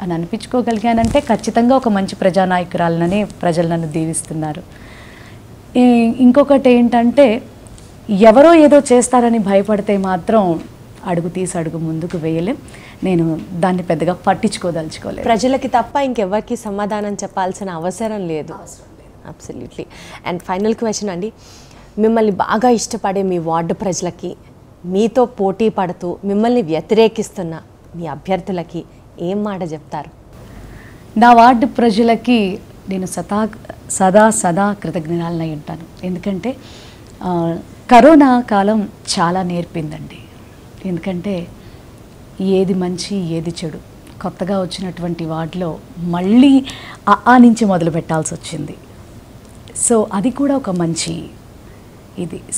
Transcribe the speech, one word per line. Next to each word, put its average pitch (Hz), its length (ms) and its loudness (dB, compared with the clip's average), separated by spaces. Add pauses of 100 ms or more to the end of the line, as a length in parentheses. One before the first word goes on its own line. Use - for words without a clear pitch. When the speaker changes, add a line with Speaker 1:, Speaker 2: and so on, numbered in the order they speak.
Speaker 1:
అని 180 120 -4
అనిపించుకోగలిగానంటే 226 1040 -2
ఖచ్చితంగా 233 560 2
ఒక 262 120 0
మంచి 196 280 -2
ప్రజానాయకురాలననే 180 1080 0
ప్రజలు 175 440 -2
నన్ను 165 200 -2
దీవిస్తున్నారు. 156 760 -6 (1160)
ఈ, 247 40 6 (380)
ఇంకొకటి 269 500 6
ఏంటంటే, 240 720 4 (680)
ఎవరో 226 440 8
ఏదో 294 240 8
చేస్తారని 240 600 2
భయపడితే 202 580 0
మాత్రం 185 640 0 (460)
అడుగు 175 220 -4
తీసి 180 300 -6
అడుగు 160 200 -6
ముందుకు 160 400 -6
వేయలేం. 165 380 -4 (480)
నేను 165 360 0 (120)
దాన్ని 180 300 -2
పెద్దగా 170 300 -2
పట్టించుకోదలుచుకోలేదు. 175 1120 -4
Speaker 2:
ప్రజలకి 247 440 0
తప్ప - 280 -2
ఇంకెవ్వరికి 226 600 -4
సమాధానం 208 580 -6
చెప్పాల్సిన 190 560 -6
అవసరం 185 580 -6
లేదు. 156 240 -8
Speaker 1:
అవసరం - 380 -20
లేదు. - 60 -20 (300)
Speaker 2:
Absolutely. - 600 -16 (460)
And 175 100 -8
final 214 420 -4
question 208 260 -4
అండి, 185 220 -8 (680)
మిమ్మల్ని 220 340 2
బాగా 208 360 0
ఇష్టపడే 202 540 -2
మీ 185 160 -2
వార్డు 165 360 -2
ప్రజలకి, 180 600 -6 (480)
మీతో 220 400 0
పోటీ 202 440 -2
పడుతూ 180 560 -4
మిమ్మల్ని 220 380 0
వ్యతిరేకిస్తున్న 185 960 -2 (380)
మీ 170 100 -10
అభ్యర్థులకి 175 800 -8 (360)
ఏం 196 240 -4
మాట 196 180 -8
చెప్తారు? 156 480 -10 (1080)
Speaker 1:
నా 240 140 8
వార్డు 233 340 6
ప్రజలకి 226 920 0 (300)
నేను 185 180 -6
సదా, 202 420 -4 (420)
సదా, 202 400 6
సదా 196 420 0
కృతజ్ఞురాలనై 170 760 -6
ఉంటాను. 160 560 -12
ఎందుకంటే, 190 500 -6 (680)
ఆ, 170 340 -2 (340)
కరోనా 254 500 8
కాలం 208 480 0 (320)
చాలా 180 220 0
నేర్పిందండి. 160 760 -8 (720)
ఎందుకంటే 175 580 -6 (960)
ఏది 190 340 2
మంచి, 180 420 -4
ఏది 165 380 -4 (100)
చెడు, 151 140 -10 (440)
కొత్తగా 190 400 -4
వచ్చినటువంటి 175 600 -8
వార్డులో 160 540 -6 (200)
మళ్ళీ 214 640 4 (440)
ఆ, 202 180 4
ఆ 254 120 8
నుంచి 233 260 6
మొదలు 175 260 0
పెట్టాల్సి 160 440 -4
వచ్చింది. 156 400 -12 (1160)
So, 220 220 4
అది 196 180 -2
కూడా 277 260 0
ఒక 262 140 -4
మంచి 165 540 -4 (920)
ఇది. 175 220 -10 (180)